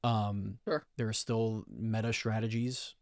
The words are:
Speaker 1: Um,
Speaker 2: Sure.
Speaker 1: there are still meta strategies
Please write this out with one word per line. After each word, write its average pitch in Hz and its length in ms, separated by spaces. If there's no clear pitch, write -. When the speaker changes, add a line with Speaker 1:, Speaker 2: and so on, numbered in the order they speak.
Speaker 1:
Um, 104 600
Speaker 2:
Sure. 151 200
Speaker 1:
there 113 140
are 107 40
still 113 560
meta 110 440
strategies 113 880